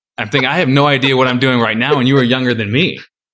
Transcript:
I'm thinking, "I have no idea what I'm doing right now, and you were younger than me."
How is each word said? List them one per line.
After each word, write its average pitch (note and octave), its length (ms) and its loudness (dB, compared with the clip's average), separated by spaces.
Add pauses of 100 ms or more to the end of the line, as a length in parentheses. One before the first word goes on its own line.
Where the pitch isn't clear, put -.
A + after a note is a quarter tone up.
(180)
I'm A2+ 120 -6
thinking, C3 180 -2
"I D3+ 100 -2
have E3 100 0
no C#3 180 2
idea C3+ 300 0
what B2+ 120 2
I'm B2 100 0
doing B2+ 220 0
right A2 160 0
now, C#3 220 0
and B2 100 0
you C#3 60 2
were C#3 80 4
younger B2 320 0
than A2 180 -4
me." A2+ 260 -2 (360)